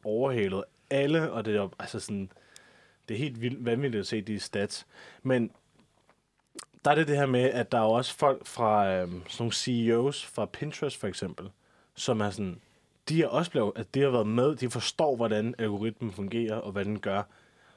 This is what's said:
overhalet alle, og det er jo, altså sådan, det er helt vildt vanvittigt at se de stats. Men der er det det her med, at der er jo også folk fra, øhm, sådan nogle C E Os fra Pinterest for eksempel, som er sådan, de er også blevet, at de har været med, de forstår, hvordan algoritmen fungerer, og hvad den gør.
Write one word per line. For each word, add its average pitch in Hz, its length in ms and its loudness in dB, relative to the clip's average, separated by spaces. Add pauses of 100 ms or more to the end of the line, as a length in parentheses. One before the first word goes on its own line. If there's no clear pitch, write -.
overhalet 107 600 0 (260)
alle, 147 420 2
og 113 120 -4
det 107 120 0
er 101 40 2
jo, 95 180 -2
altså - 220 -8
sådan, 98 300 -6 (800)
det 110 60 -4
er 107 40 -2
helt 127 220 -4
vildt 123 240 -4
vanvittigt 117 360 2
at 95 60 -2
se 110 140 -2
de 101 200 -4
stats. - 460 -4 (360)
Men 127 280 2 (1300)
der 143 60 6
er 151 40 8
det 151 140 4
det 143 80 2
her 143 100 4
med, 127 140 4
at 123 320 2
der 120 60 4
er 113 40 4
jo 110 80 6
også 120 260 2
folk 139 300 2
fra, 104 480 2
øhm, 90 340 -4
sådan - 140 -6
nogle 117 100 0
C - 160 -4
E 117 280 2
Os 139 300 0
fra 107 200 -4
Pinterest - 500 -6
for - 120 -6
eksempel, 92 420 -8 (440)
som 113 260 0
er 104 100 0
sådan, 95 300 -6 (480)
de 160 140 4
er 143 60 2
også 165 220 0
blevet, 107 260 0
at - 180 -8
de 135 60 2
har 139 100 4
været 117 160 4
med, 123 300 2
de 120 140 -4
forstår, 135 460 0
hvordan 113 420 0
algoritmen 107 540 -4
fungerer, 107 440 -4
og 104 160 -6
hvad 98 120 -2
den 107 160 -2
gør. 101 220 0 (540)